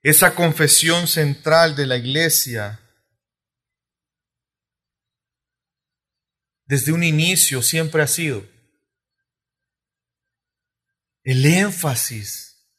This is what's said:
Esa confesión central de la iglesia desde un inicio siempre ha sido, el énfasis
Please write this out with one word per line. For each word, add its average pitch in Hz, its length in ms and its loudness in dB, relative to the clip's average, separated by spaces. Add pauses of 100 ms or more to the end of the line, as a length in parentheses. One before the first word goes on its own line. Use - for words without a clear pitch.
Esa 156 340 2
confesión 165 720 0
central 156 640 2
de 143 120 -4
la 127 100 -2
iglesia 123 840 -2 (3750)
desde 139 260 0
un 170 100 0
inicio 160 580 2
siempre 160 420 -2
ha 147 40 0
sido, 139 400 -4 (2750)
el 131 200 2
énfasis 147 1300 -2